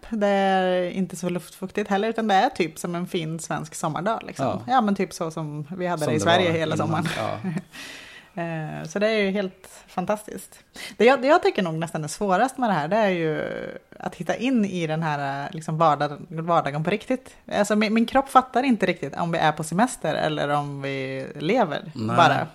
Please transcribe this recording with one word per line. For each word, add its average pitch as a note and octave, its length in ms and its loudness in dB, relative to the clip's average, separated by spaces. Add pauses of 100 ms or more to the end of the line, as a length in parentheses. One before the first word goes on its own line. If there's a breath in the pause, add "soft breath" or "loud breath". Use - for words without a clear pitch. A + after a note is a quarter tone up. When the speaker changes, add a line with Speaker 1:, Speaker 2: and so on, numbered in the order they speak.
Speaker 1:
Det G#3 180 0
är F#3+ 640 2
inte F3+ 260 -4
så F3+ 140 -4
luftfuktigt F#3 600 -6
heller, G3+ 200 2
utan A3+ 180 -2
det G3+ 80 4
är A3 140 6
typ D#3+ 300 -2
som F3 160 -4
en F3 120 -4
fin E3 320 -4
svensk D3+ 360 -6
sommardag, E3+ 520 -2
liksom. - 180 -4
Speaker 2:
Ja. A2 220 0
Speaker 1:
Ja, B3 140 4
men G3+ 140 2
typ F#3 180 -2
så D#3+ 180 -6
som D3+ 360 -8 (100)
vi F3+ 100 -4
hade E3 160 -2
Speaker 2:
Som C#3 80 0
Speaker 1:
det A#2 40 2
i - 20 0
Speaker 2:
det G2+ 60 0
Speaker 1:
Sverige E3+ 280 4
Speaker 2:
var E3 60 2
Speaker 1:
hela D#3 180 -2
Speaker 2:
innan. - 120 0
Speaker 1:
sommaren. - 200 0 (100)
Speaker 2:
Ja. G#2+ 260 -4
Speaker 1:
<laughs> F#3+ 60 -4 (880 loud breath)
Eh, D#3+ 500 -6
så G3 120 -6
det G#3 80 4
är A3 160 2
ju G3 80 2
helt F#3+ 380 -4 (180)
fantastiskt. - 720 -6 (380 loud breath)
Det G#3 80 6
jag, B3+ 160 6
det C4 60 0
jag E4+ 160 6
tycker F#4+ 200 2
nog E3 100 -2
nästan D#3+ 300 -4
är D3 40 -6
svårast G3+ 500 0
med B3 120 0
det G3 40 2
här, D3+ 140 0
det F#3+ 80 0
är G#3+ 140 4
ju D#3+ 320 0 (580)
att - 160 -10
hitta F3+ 200 -4
in A#3 300 2
i F3+ 220 -2
den D#3 160 -2
här, C#3+ 420 -2
eh, - 100 -8
liksom, D#3 220 -6
vardag-, D3 400 4 (120)
vardagen D#3+ 540 0
på F3 60 0
riktigt. G#3+ 460 -2 (160)
Alltså, G#3 240 2
min, G#3+ 180 2
min A3+ 120 4
kropp C4 240 2
fattar B3+ 340 4
inte A3+ 220 2
riktigt F3 320 -2
om E3+ 140 -4
vi E3+ 60 0
är D#3 140 4
på D#3 120 -8
semester F3 520 0
eller D3+ 340 0
om C#3+ 320 -2
vi C3+ 540 -6
lever D#3+ 600 0
Speaker 2:
Nej, A#2 220 0
Speaker 1:
bara. D3 380 6